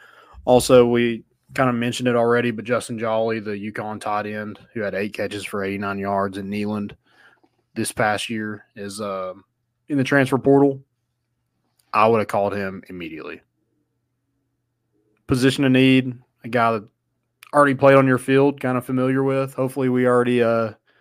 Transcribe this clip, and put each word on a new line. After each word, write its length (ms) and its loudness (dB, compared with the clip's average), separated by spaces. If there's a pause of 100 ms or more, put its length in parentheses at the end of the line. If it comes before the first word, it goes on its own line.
(460)
Also, 400 6
we 380 0 (320)
kinda 180 0
mentioned 340 -4
it 80 0
already, 360 0
but 140 -10
Justin 340 -6
Jolly, 400 -2
the 120 -10 (200)
uconn 280 -10
tight 280 -6
end, 320 -12 (140)
who 80 -8
had 120 -6
eight 200 -6
catches 320 -8
for 180 -6
eighty-nine 340 -6
yards 400 -4
in 120 -10
Neyland 460 -6 (800)
this 180 -6
past 380 -2
year, 360 -8 (100)
is, 260 -12
um, 420 -10 (440)
in 100 -4
the 60 0
transfer 340 0
portal. 460 4 (1080)
I 160 4
would 120 4
have 80 -2
called 260 -2
him 340 -8
immediately. 540 -14 (1800)
Position 380 2
of 80 2
need, 420 4 (300)
a 60 -12
guy 240 2
that 140 -6 (640)
already 220 4
played 220 6
on 100 6
your 140 2
field, 400 2
kinda 220 -4
familiar 420 -2
with. 320 -2
Hopefully 340 -2
we 160 2
already, 380 2
uh, 300 0 (280)